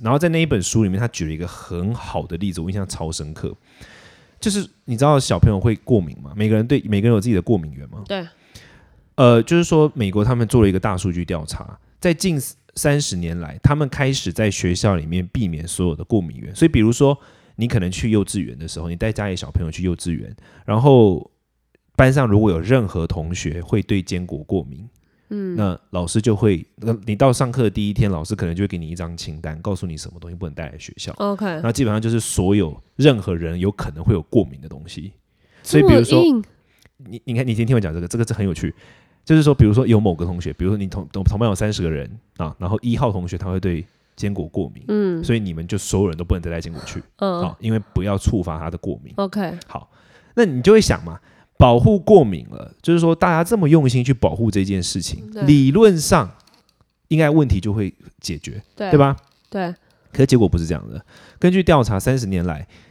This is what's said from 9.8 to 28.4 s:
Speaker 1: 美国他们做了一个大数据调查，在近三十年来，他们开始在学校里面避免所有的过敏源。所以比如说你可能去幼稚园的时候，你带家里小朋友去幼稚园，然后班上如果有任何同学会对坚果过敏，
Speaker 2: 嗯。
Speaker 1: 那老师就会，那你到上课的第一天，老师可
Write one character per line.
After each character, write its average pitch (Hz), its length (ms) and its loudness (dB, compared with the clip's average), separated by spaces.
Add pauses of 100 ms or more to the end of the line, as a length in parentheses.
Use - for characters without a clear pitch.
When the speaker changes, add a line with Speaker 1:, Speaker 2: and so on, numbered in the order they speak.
Speaker 1:
美 104 180 -2
国 104 140 0
他 127 100 0
们 120 120 0
做 123 140 4
了 104 60 6
一 98 40 4
个 92 80 0
大 98 180 -2
数 92 140 -2
据 85 120 -4
调 78 220 -6
查， - 340 -14 (200)
在 175 140 2
近 165 240 -2 (380)
三 147 240 0
十 135 160 -4
年 87 240 -6
来， 76 240 -12
他 147 120 6
们 151 120 -2
开 135 240 -2
始 98 220 -4
在 107 160 0
学 92 260 0
校 101 200 2
里 78 100 -4
面 87 220 -4
避 110 200 -4
免 80 200 -6
所 90 200 -2
有 80 80 -2
的 82 80 -10
过 110 160 0
敏 80 180 -6
源。 58 160 -14
所 160 120 2
以 160 40 6
比 143 100 2
如 110 120 4
说 139 260 2 (380)
你 113 120 -4
可 120 120 0
能 90 100 -2
去 92 200 -4
幼 107 160 2
稚 101 140 -6
园 60 180 -8
的 80 100 -12
时 82 140 -12
候， 82 80 -8
你 85 60 -8
带 110 180 -2
家 104 140 -6
里 92 80 -4
小 76 160 -10
朋 - 120 -2
友 80 80 -6
去 - 120 -8
幼 87 120 0
稚 87 160 -6
园， 55 240 -8 (300)
然 110 160 0
后 120 480 6 (680)
班 131 160 6
上 135 160 2
如 104 120 4
果 110 100 4
有 82 100 0
任 113 260 2
何 82 200 -4
同 82 300 -6
学 87 260 -6
会 98 200 -2
对 98 200 -2
坚 90 240 -6
果 78 140 -10
过 78 240 -4
敏， 69 240 -16 (440)
Speaker 2:
嗯。 196 260 -8
Speaker 1:
那 98 200 -2 (120)
老 90 180 -4
师 110 140 -2
就 110 120 2
会， 98 320 0 (120)
那 113 180 -4 (100)
你 110 80 -4
到 127 200 2
上 123 180 -2
课 127 120 -2
的 107 60 2
第 104 200 -2
一 104 40 -4
天， 107 160 0
老 82 140 -4
师 107 100 -6
可 92 120 -6